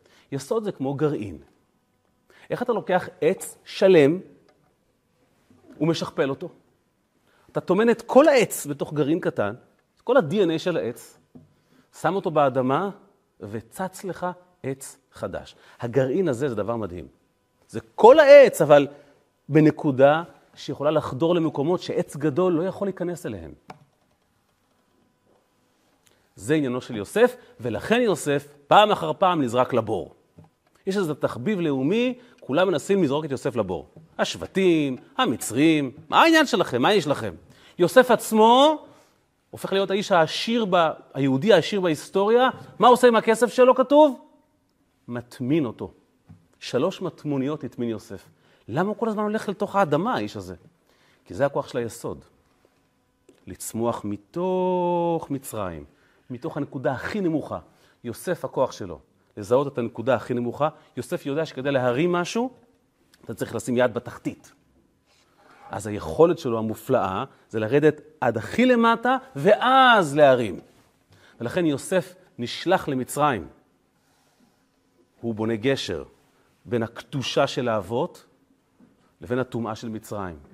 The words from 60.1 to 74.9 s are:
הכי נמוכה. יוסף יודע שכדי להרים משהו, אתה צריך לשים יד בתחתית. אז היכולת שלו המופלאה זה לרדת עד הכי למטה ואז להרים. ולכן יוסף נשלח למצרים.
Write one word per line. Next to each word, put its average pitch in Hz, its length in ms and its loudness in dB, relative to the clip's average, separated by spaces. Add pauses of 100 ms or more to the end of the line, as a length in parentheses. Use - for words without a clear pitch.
הכי 117 200 -4
נמוכה. 120 340 -4 (280)
יוסף 143 300 -8
יודע 147 200 -4
שכדי 131 240 -8
להרים 127 420 0
משהו, 175 380 -4 (720)
אתה 117 100 -10
צריך 117 200 -8
לשים 117 220 -4
יד 123 180 2
בתחתית. - 580 -12 (1200)
אז 98 160 -10
היכולת 104 520 0
שלו 113 200 -4
המופלאה 110 640 -2 (240)
זה 110 120 -4
לרדת 143 400 2 (200)
עד 120 160 0
הכי 220 300 -2
למטה 233 500 2 (200)
ואז 220 800 4
להרים. 123 440 4 (800)
ולכן 165 260 -2
יוסף 160 480 -2 (240)
נשלח 170 500 0
למצרים. 131 600 -2 (1700)